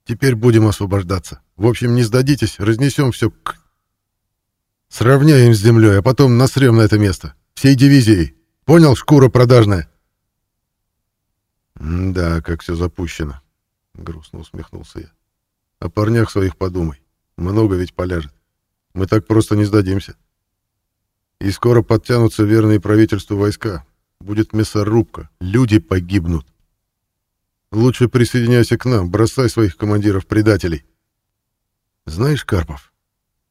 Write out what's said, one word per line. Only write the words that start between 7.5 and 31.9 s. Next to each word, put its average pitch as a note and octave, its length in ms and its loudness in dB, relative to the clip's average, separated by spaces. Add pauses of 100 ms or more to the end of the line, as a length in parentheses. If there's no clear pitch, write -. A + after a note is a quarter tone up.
Всей C#3 180 4
дивизией! A#2 640 4 (300)
Понял, D#3 300 6
шкура C3+ 340 4
продажная?» A#2 600 2 (1900)
«М-да, E2+ 640 -4
как E2+ 180 -8
все E2+ 140 -8
запущено», E2 680 -8 (540)
грустно E2 460 -18
усмехнулся E2+ 580 -20
я. E2 120 -20 (680)
«О F#2 100 -10
парнях A2 400 -2
своих F#2+ 280 -4
подумай. F2+ 440 -6 (360)
Много G2 380 -2
ведь F2+ 200 -6
поляжет. F2+ 400 -8 (580)
Мы F#2 140 -6
так G#2+ 180 -2
просто A2 300 0
не G#2 100 0
сдадимся. G2+ 500 -4 (1200)
И G2 120 -4
скоро A#2 300 2
подтянутся A2+ 640 -2
верные G#2+ 360 2
правительству G#2 580 0
войска. G2+ 480 -6 (340)
Будет G#2 340 -6
мясорубка. G#2+ 760 -2 (100)
Люди G#2+ 400 0
погибнут. F2 680 -4 (1200)
Лучше A#2+ 360 0
присоединяйся A#2+ 720 0
к - 80 -12
нам, G2+ 260 -2
бросай A2 380 0
своих G#2+ 260 -2
командиров-предателей». G#2 1120 -2 (1200)